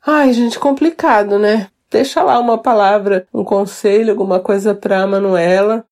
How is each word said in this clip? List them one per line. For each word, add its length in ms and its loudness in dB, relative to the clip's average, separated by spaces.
Ai, 280 2
gente, 260 -2
complicado, 800 0
né? 280 0
Deixa 340 -2
lá 160 2
uma 180 0
palavra, 760 0
um 100 -4
conselho, 680 0
alguma 280 0
coisa 340 -2
pra 340 -2
Manuela 840 0